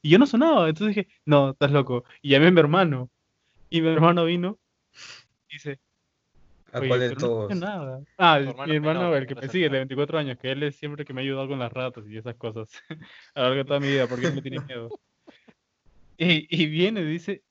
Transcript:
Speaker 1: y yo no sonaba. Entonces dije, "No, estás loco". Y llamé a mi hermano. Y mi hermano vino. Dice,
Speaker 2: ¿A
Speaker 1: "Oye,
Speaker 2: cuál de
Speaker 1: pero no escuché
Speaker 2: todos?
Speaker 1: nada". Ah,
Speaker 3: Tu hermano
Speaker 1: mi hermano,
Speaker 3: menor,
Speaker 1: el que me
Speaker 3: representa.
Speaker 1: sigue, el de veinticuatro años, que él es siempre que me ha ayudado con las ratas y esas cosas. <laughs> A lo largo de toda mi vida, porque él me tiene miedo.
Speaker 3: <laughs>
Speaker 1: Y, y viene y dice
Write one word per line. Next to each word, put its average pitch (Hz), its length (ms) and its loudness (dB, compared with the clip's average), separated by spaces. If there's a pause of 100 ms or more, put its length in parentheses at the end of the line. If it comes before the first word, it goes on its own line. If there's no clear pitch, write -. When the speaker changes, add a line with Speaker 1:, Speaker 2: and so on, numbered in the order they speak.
Speaker 1:
y 151 100 -4
yo 185 80 10
no 285 80 8
sonaba. 254 420 4
Entonces 196 260 -2
dije, 196 140 -4 (160)
"No, 143 260 4
estás 139 200 0
loco". 127 320 0 (180)
Y 143 100 -10
llamé 143 160 8
a 180 40 8
mi 175 100 6
hermano. 147 480 0 (600)
Y 165 120 -2
mi 160 80 2
hermano 165 360 4
vino. 175 320 -4 (920)
Dice, 143 300 -14 (960)
Speaker 2:
¿A 123 80 -6
Speaker 1:
"Oye, 135 60 -2
Speaker 2:
cuál 123 140 2
de 123 60 0
Speaker 1:
pero 131 140 -6
no 123 60 -2
escuché 113 200 -2
Speaker 2:
todos? 101 80 -4
Speaker 1:
nada". 165 460 -8 (160)
Ah, 165 260 6
Speaker 3:
Tu 139 60 -4
hermano 135 220 -10
Speaker 1:
mi 156 60 0
hermano, 156 240 0
Speaker 3:
menor, 175 140 0
Speaker 1:
el 139 120 2
que 135 140 -10
me - 0 -
Speaker 3:
representa. 135 80 -10
Speaker 1:
sigue, 175 180 0
el 139 60 0
de 135 60 0
veinticuatro 139 400 -4
años, 135 200 -6
que 131 120 -6
él 139 120 -6
es 143 140 -6
siempre 147 280 -12
que 139 80 -16
me 127 80 -8
ha - 20 -6
ayudado 135 260 -6
con 139 100 -6
las 120 140 -6
ratas 123 340 -8
y 107 100 -14
esas 113 180 -12
cosas. 110 340 -10 (200)
<laughs> 156 200 -16 (260)
A 143 60 -10
lo 123 60 2
largo 135 120 2
de 135 60 -4
toda 139 160 -2
mi 143 80 -2
vida, 135 180 0
porque 123 200 -4
él 151 60 -2
me 139 80 -6
tiene 131 260 -10
miedo. 120 220 -12 (100)
Speaker 3:
<laughs> - 40 -20 (1120)
Speaker 1:
Y, 160 320 0
y 165 180 0
viene 180 340 -2
y 160 40 -4
dice 170 460 -8